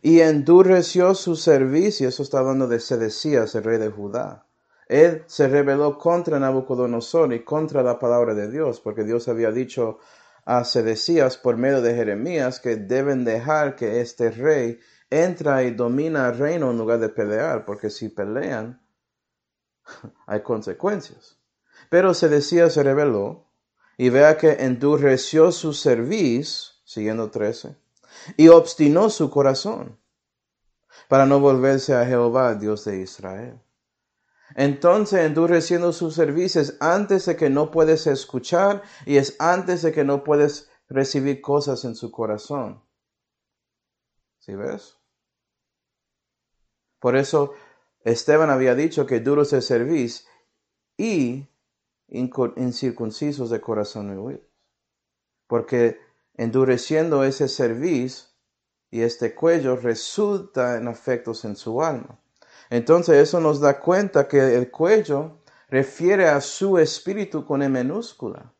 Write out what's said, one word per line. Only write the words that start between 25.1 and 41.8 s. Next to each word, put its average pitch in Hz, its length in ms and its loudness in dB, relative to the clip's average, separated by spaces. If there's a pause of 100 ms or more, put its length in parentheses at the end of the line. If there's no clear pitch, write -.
su 160 220 -6
cerviz, 139 1120 -2
siguiendo 110 460 -6
trece, 110 480 -6 (580)
y 160 120 10
obstinó 165 600 6
su 156 200 -2
corazón 135 680 -2 (1080)
para 135 180 6
no 139 140 4
volverse 135 540 2
a 120 120 2
Jehová, 120 480 0
Dios 104 300 -6
de 98 160 -6
Israel. 98 600 -14 (920)
Entonces, 175 680 2
endureciendo 165 720 2
sus 165 220 -6
cervices, 160 680 0
antes 190 460 0
de 170 100 -2
que 147 140 0
no 147 200 0
puedes 160 360 2
escuchar, 170 760 -2 (220)
y 143 120 0
es 135 240 0
antes 175 420 0
de 160 100 0
que 151 120 -2
no 139 180 -2
puedes 147 480 0 (180)
recibir 135 520 -4
cosas 143 440 -4